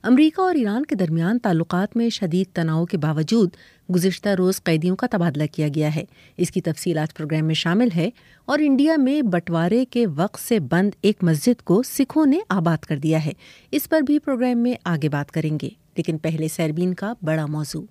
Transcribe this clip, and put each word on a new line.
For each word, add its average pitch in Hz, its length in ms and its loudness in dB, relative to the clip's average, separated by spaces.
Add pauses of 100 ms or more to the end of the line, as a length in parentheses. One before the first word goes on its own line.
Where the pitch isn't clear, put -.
امریکہ 302 380 4
اور 370 140 2
ایران 233 300 0
کے 247 100 -4
درمیان 175 440 0
تعلقات 180 580 -2
میں 233 120 0
شدید 185 460 -2
تناؤ 165 300 0
کے 175 120 -4
باوجود 160 520 2 (460)
گزشتہ 185 340 0
روز 185 340 0
قیدیوں 175 320 0
کا 247 160 -4
تبادلہ 165 400 0
کیا 151 240 -2
گیا 151 200 0
ہے۔ 147 80 -4 (340)
اس 175 140 -2
کی 180 100 -2
تفصیلات 156 560 -4
پروگرام 156 280 -2
میں 160 100 0
شامل 196 400 2
ہے۔ 170 140 0 (360)
اور 294 140 0
انڈیا 294 380 4
میں 277 240 2
بٹوارے 180 640 0
کے 240 220 0
وقت 165 320 -4
سے 226 200 0
بند 175 320 0 (100)
ایک 208 200 2
مسجد 170 400 2
کو 196 220 2
سکھوں 294 420 0
نے 285 140 4 (100)
آباد 170 360 0
کر 151 120 -4
دیا 156 280 0
ہے۔ 156 60 -2 (400)
اس - 180 -2
پر 320 120 4
بھی 294 180 2
پروگرام 247 380 0
میں 240 160 0 (100)
آگے 156 260 0
بات 143 220 -4
کریں 156 300 -2
گے، 139 80 -8 (280)
لیکن 165 200 -4
پہلے 156 300 -4
سیربین 165 460 -2
کا 202 280 -6
بڑا 156 240 -2
موضوع۔ 151 460 -6